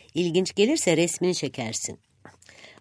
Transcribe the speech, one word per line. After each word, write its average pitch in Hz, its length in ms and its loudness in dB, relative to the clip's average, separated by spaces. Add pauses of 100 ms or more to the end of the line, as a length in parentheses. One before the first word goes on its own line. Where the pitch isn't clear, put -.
(140)
ilginç 175 420 0
gelirse 208 420 4
resmini 175 380 0
çekersin." 110 640 -8 (800)